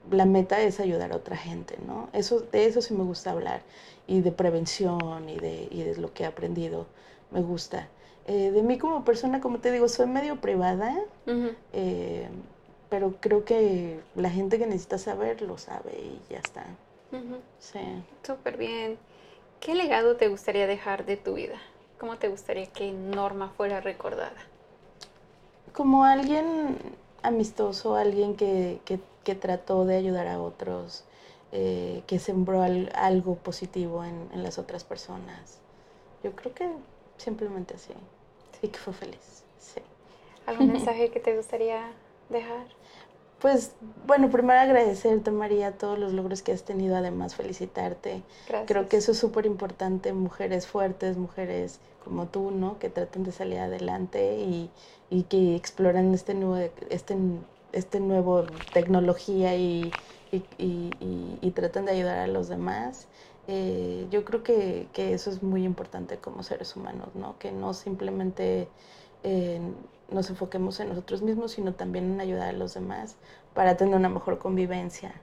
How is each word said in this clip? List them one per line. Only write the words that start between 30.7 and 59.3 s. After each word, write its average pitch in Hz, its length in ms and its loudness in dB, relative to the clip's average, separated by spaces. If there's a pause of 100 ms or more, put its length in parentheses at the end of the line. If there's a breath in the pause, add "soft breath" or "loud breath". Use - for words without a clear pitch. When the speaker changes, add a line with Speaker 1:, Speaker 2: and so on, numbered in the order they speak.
Speaker 1:
eh, 95 540 -2
que 185 120 -2
sembró 185 440 2
al-, 180 320 2
algo 185 420 2
positivo 170 680 -6
en, 170 280 -10
en 185 100 -6
las 170 160 -6
otras 170 260 -12
personas. 180 760 -14 (640 loud breath)
Yo 196 100 -6
creo 247 220 -12
que 359 140 -4 (500)
simplemente 208 560 -6
así. - 180 -18 (720)
Y 214 60 -2
que - 100 -10
fue 190 160 -10
feliz, - 500 -18 (140)
sí. - 220 -14 (680 loud breath)
Speaker 2:
¿Algún 247 220 4
Speaker 1:
<laughs> - 40 6
Speaker 2:
mensaje 233 380 2
que - 100 -4
te 226 160 2
gustaría 226 560 -4 (380)
dejar? 233 360 -6 (760 loud breath)
Speaker 1:
Pues, 262 320 4 (340)
bueno, 269 240 8
primero 254 300 8
agradecerte, 220 720 6
María, 208 440 2
todos 208 220 -2
los 196 140 -2
logros 190 300 -2
que 190 100 0
has 185 100 -4
tenido, 190 340 0
además 180 380 -2
felicitarte. 185 880 -6 (240 loud breath)
Speaker 2:
Gracias. 220 220 -4
Speaker 1:
Creo 196 200 2
que 214 100 6
eso 214 140 4
es 220 60 2
súper 220 280 2
importante, 190 640 -2
mujeres 185 560 -2
fuertes, 190 480 0
mujeres 180 640 -6 (240 loud breath)
como 175 220 -4
tú, 196 240 -4
¿no? 196 280 -2
Que 190 100 -4
tratan 175 340 -4
de 185 100 -4
salir 185 260 -4
adelante 185 800 0
y, 175 320 -2 (400 loud breath)
y 180 140 2
que 185 320 6
exploran 185 580 4
este 196 200 -2
nuevo, 185 360 0 (200)
este, 185 260 -4 (560)
este 185 280 -2
nuevo 180 440 4 (280)
tecnología 180 840 4